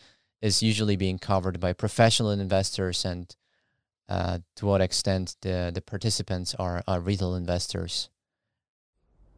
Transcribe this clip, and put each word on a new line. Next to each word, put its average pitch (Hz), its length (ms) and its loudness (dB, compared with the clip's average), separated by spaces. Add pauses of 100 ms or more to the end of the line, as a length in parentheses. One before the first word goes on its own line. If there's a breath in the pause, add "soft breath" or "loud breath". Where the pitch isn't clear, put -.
(420 soft breath)
is 107 200 2
usually 107 360 2
being 92 200 0
covered 92 420 0
by 92 120 0
professional 113 580 4
investors 95 760 0
and, 87 300 -8 (720)
uh, 90 300 -2 (180)
to - 80 -4
what 98 160 4
extent 92 580 0
the, 90 340 -2
the 90 80 -6
participants 95 760 -4
are, 90 300 -4
are 92 140 0
retail 92 360 0
investors? 87 720 -4 (1300)